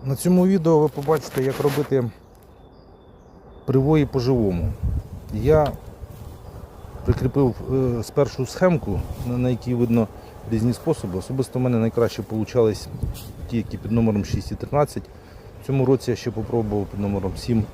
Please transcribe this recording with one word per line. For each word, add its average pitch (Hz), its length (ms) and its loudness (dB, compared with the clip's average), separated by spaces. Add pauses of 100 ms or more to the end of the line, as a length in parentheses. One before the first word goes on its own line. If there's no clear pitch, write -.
На 135 120 -2
цьому 180 320 4
відео 165 320 6
ви 151 80 4
побачите, 143 560 -2
як 131 160 -2
робити 139 500 2 (1600)
привої 135 400 4
по-живому. 117 680 0 (600)
Я 135 380 4 (1300)
прикріпив, 127 500 2 (180)
е, 123 300 0
спершу 131 420 0
схемку, 147 540 0 (280)
на, 123 100 -2
на 127 120 2
якій 123 240 -2
видно 117 340 4 (440)
різні 113 220 2
способи. 101 460 -2
Особисто 131 400 -4
в - 20 0
мене 123 160 2
найкраще 113 460 2
получались 110 640 0 (640)
ті, 120 80 -2
які 107 200 -4
під 101 140 -6
номером 110 340 2
шість - 260 -4
і - 40 -6
тринадцять. - 480 -2 (600)
В - 20 -18
цьому 135 200 2
році 123 260 4
я 113 60 0
ще - 140 -4
попробував 107 540 -2
під 101 140 -10
номером 98 380 -2
сім, 113 260 0 (100)